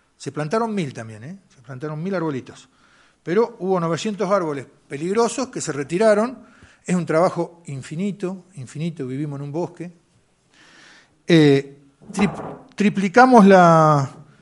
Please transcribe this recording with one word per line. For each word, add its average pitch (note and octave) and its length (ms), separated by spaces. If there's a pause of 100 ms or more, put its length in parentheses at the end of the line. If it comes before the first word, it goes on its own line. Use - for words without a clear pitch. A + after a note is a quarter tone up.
(180)
Se C#3 140
plantaron G#3+ 420
mil D#3 200
también, A2+ 300
¿eh? F3+ 140 (160)
Se - 80
plantaron D3+ 400
mil F#3+ 140
arbolitos. D#3 520 (540)
Pero A3 380
hubo F#3 200
novecientos F3+ 520
árboles D#3 340 (220)
peligrosos G#3 600
que E3 120
se D#3+ 100
retiraron. G#3 680 (440)
Es F3+ 120
un E3+ 100
trabajo E3+ 600
infinito, F3+ 800 (100)
infinito, C#3 500
vivimos C#3 340
en C#3+ 40
un C#3+ 80
bosque. E3+ 400 (1400)
Eh, C#3+ 500 (360)
tri-, F#3+ 180 (420)
triplicamos G#3 720
la, D#3+ 640 (320)